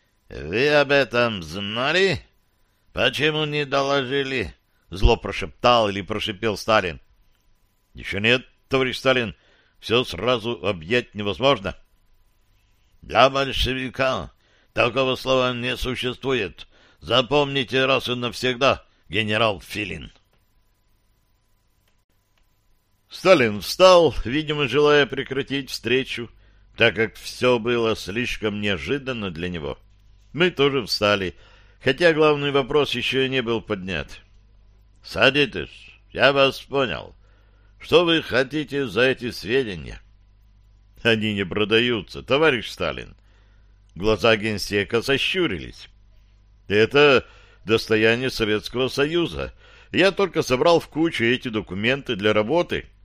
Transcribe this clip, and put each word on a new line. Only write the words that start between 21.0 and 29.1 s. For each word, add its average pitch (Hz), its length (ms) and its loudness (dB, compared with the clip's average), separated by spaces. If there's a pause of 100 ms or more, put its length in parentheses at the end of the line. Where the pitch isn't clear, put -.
Сталин 120 520 4
встал, 175 520 6 (120)
видимо, 147 420 -2
желая 147 380 4
прекратить 131 640 -6
встречу, 123 600 -4 (460)
так 113 200 4
как 110 200 -2
все 123 440 0
было 113 360 0
слишком 107 640 -6
неожиданно 104 720 -4